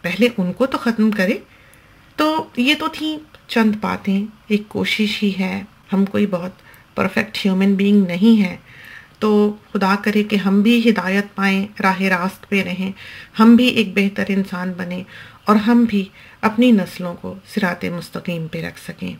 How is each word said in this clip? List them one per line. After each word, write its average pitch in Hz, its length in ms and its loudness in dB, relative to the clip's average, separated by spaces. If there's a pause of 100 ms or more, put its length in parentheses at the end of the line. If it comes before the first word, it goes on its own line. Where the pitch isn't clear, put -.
पहले 180 260 0
उनको 185 360 -2
तो 269 120 -4
ख़त्म 220 340 0
करे। 208 300 -2 (760)
तो 311 420 -2
ये 262 160 2
तो 311 140 -6
थी 311 300 -6 (300)
चंद 220 260 2
बातें, 196 520 -4 (240)
एक 208 160 -2
कोशिश 208 540 -4
ही 208 100 0
है। 190 360 -6 (240)
हम 196 140 2
कोई 208 220 0
बहुत 180 300 -6 (400)
परफेक्ट 208 400 -4
ह्यूमन 196 380 2
बीइंग 202 320 4
नहीं 185 300 4
है, 180 220 -2 (640)
तो 208 380 2 (120)
खुदा 196 260 0
करे 208 260 0
कि 208 140 -2
हम 196 260 2
भी 233 160 6
हिदायत 202 580 2
पाएँ, 196 300 0 (140)
राह 190 260 0
रास्त 185 420 -2
पे 196 120 0
रहें, 185 320 -6 (440)
हम 233 200 8
भी 254 120 4
एक 190 240 0
बेहतर 196 380 -2
इंसान 185 420 -4
बनें 180 300 -8 (460)
और 208 80 6
हम 233 300 4
भी 202 220 -2 (340)
अपनी 226 280 4
नस्लों 180 440 0
को 185 220 -12 (160)
सिराते 185 360 -4
मुस्तकीम 170 580 -8
पे 165 140 -10
रख 165 160 -12
सकें। - 420 -12